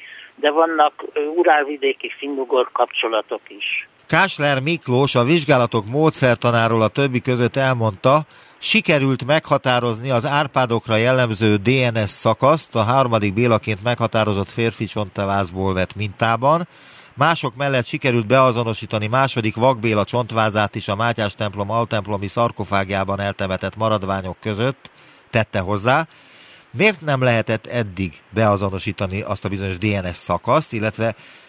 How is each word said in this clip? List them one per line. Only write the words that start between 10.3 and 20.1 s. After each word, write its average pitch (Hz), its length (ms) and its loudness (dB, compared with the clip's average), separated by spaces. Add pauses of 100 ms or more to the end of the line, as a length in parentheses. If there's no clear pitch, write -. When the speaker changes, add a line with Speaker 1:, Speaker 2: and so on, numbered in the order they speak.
Speaker 2:
jellemző 113 600 2
D 101 140 0 (240)
N 113 120 -2
S 98 40 -4
szakaszt - 680 0
a 120 40 0
harmadik 113 540 2
Bélaként 107 500 0
meghatározott 110 640 0
férfi 117 360 -2
csontvászból 98 880 -2
vett 92 220 -2
mintában. 117 720 0 (480)
Mások 147 400 0
mellett 135 300 0
sikerült 120 420 -2
beazonosítani 113 800 2
második 120 480 0
Vak 120 240 2
Béla 104 260 2
csontvázát 110 720 0